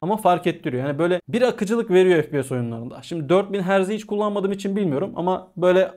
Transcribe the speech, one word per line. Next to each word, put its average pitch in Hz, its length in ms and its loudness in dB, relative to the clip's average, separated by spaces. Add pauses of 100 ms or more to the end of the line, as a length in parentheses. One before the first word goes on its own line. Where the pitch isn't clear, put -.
ama 202 160 -2
fark 180 300 2
ettiriyor. 139 400 -4
Yani 143 120 -4
böyle 175 280 0
bir 220 140 -2
akıcılık 226 500 0
veriyor 180 320 6
F - 60 -8
P 139 140 -2
S 127 120 -6
oyunlarında. 117 460 -6
Şimdi 156 280 -6
dört 196 240 2
bin 202 60 -2
hertz'i 190 340 2
hiç 214 120 -8
kullanmadığım 202 460 -2
için 196 240 -4
bilmiyorum 185 400 -2
ama 185 420 -2
böyle 180 400 4